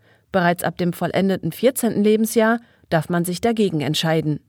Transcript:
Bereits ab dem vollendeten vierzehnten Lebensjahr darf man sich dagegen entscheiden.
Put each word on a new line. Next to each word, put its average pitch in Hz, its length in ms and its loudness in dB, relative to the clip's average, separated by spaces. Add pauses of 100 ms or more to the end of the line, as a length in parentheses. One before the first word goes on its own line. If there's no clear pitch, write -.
(320)
Bereits 175 320 0
ab 165 120 -4
dem 175 160 0
vollendeten 180 600 -2
vierzehnten 233 500 0
Lebensjahr 220 560 2 (320)
darf 160 180 0
man 175 160 0
sich 175 160 -6
dagegen 214 400 0
entscheiden. 151 680 0